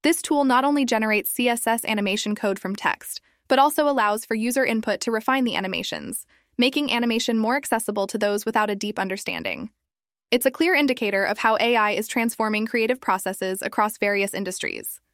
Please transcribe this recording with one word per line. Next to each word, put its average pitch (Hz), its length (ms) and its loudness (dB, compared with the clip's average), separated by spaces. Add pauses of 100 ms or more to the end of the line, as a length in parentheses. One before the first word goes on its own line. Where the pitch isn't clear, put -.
This 330 200 2
tool 285 220 2
not 262 200 4
only 285 200 4
generates 220 480 2
C 247 160 0
S 233 180 0
S 226 180 0
animation 208 520 -2
code 196 240 -2
from 190 160 -4
text, - 440 -4 (280)
but 262 100 4
also 294 300 4
allows 220 360 2
for 233 120 -2
user 240 280 0
input 220 360 0
to - 100 -4
refine 254 320 2
the 233 140 0
animations, 180 680 -6 (320)
making 262 340 2
animation 233 460 0
more 220 180 2
accessible 220 500 -2
to - 120 -6
those 208 260 0
without 214 240 0
a 202 80 -2
deep 208 220 -6
understanding. 190 720 -6 (600)
It's 247 140 2
a 262 60 4
clear 339 240 2
indicator 247 500 2
of - 140 -2
how 220 200 2
A 233 180 2
I 214 160 2
is 214 140 -2
transforming 226 600 -2
creative 233 340 0
processes 190 600 -2
across 214 340 0
various 202 380 0
industries. - 680 -8 (140)